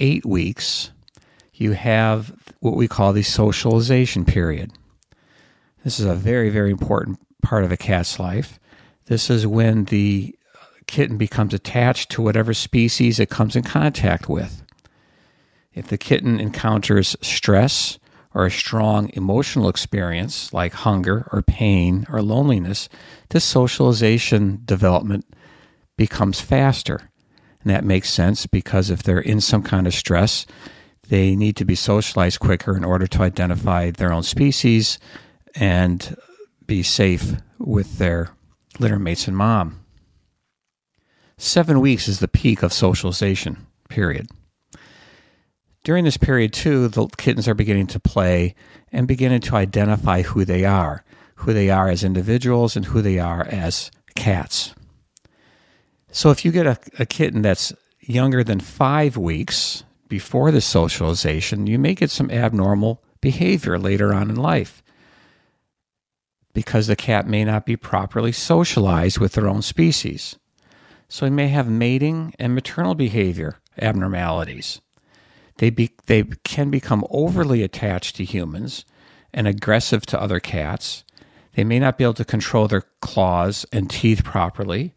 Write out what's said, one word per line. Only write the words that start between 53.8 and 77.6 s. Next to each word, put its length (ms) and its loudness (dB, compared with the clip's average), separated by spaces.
cats. 580 -2
So 220 4
if 140 0
you 80 2
get 120 2
a, 140 0
a 60 -2
kitten 360 -2
that's 320 0
younger 460 0
than 160 0
five 560 0
weeks 640 -4
before 440 0
the 100 4
socialization, 1080 0
you 100 0
may 180 0
get 140 0
some 220 -4
abnormal 720 0
behavior 580 0
later 360 2
on 160 0
in 80 -4
life 440 -2
because 340 -2
the 80 0
cat 320 -2
may 160 0
not 220 -2
be 100 -4
properly 560 -4
socialized 880 2
with 160 0
their 160 0
own 120 -2
species. 760 -2
So 160 -6
it 60 0
may 180 0
have 180 2
mating 720 0
and 160 0
maternal 400 -2
behavior 640 -2
abnormalities. 1040 -4
They 120 2
be-, 240 0
they 160 4
can 280 -2
become 400 -2
overly 500 0